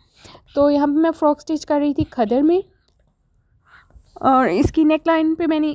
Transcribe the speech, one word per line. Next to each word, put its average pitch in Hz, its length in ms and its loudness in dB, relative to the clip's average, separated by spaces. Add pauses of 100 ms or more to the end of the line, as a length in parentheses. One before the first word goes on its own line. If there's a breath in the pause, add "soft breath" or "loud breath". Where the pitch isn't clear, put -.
(540 loud breath)
तो 285 160 2
यहाँ 285 180 0
पे 294 120 0
मैं 330 100 2
फ्रॉक 302 300 -2
स्टिच 320 240 -6
कर 294 160 -2
रही 294 140 -2
थी - 180 -2
खदर 240 300 -2
में, 349 200 2 (1600 soft breath)
और 262 260 2
इसकी 311 360 0
नेकलाइन 320 500 0
पे 339 120 -4
मैंने 311 280 -2